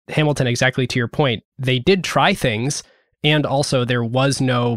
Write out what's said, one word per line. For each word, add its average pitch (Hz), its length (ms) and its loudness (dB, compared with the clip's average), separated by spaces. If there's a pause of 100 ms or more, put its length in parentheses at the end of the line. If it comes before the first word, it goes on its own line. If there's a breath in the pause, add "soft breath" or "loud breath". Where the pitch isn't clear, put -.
Hamilton, 147 400 0
exactly 127 400 0
to - 140 -2
your 117 80 -2
point, 127 340 0 (160)
they 127 220 0
did 180 240 2
try 165 280 2
things, 123 520 -4 (400 soft breath)
and 151 200 2
also 135 400 0
there 120 200 0
was 131 360 0
no 123 360 0